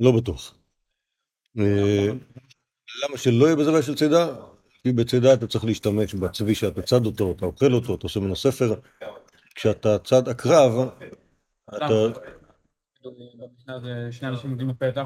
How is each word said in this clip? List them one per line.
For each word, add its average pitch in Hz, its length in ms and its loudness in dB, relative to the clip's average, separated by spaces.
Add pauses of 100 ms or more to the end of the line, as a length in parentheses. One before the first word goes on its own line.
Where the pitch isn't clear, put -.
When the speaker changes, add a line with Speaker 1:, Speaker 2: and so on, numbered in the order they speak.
Speaker 1:
לא 127 120 6
בטוח. 113 420 -4 (1040)
אה, 101 480 2 (1000)
למה 139 140 -8
שלא 123 260 4
יהיה 160 120 4
בזה 147 140 2
בעיה 160 120 2
של 143 120 -6
צידה? 156 400 2 (480)
כי 127 100 0
בצידה 123 420 4
אתה 113 120 0
צריך 110 180 -4
להשתמש 104 500 -2
בצבי 101 400 -2
שאתה 95 280 -4
צד 120 240 2
אותו, 95 300 -2
אתה 95 100 -6
אוכל 127 260 2
אותו, 117 220 0
אתה - 80 -8
עושה 98 180 -6
ממנו 98 160 -4
ספר. 127 380 0 (800)
כשאתה 107 440 0
צד 127 300 2
הקרב, 127 600 2 (880)
אתה 147 100 -4 (1200)
Speaker 2:
במשנה 123 680 -18
זה 120 320 -8
שני 135 160 -10
אנשים 127 220 -8
עומדים 131 180 -6
בפתח, 131 380 -4